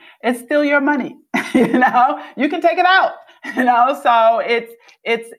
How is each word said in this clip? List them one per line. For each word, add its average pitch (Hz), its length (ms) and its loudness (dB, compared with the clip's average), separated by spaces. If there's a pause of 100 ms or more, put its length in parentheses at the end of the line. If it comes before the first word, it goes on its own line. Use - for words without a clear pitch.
(220)
It's 240 180 -4
still 294 240 -2
your 285 160 2
money. 277 360 -4 (180)
<laughs> - 200 -6
You 247 140 2 (100)
know, 247 400 2 (180)
you 269 120 -2
can 330 140 -6
take 339 160 2
it 349 80 2
out, 359 260 2 (200)
<laughs> - 240 -14
you 254 80 -2
know? 247 380 2
So 233 360 4
it's, 226 340 -4 (320)
it's, 226 240 -4 (100)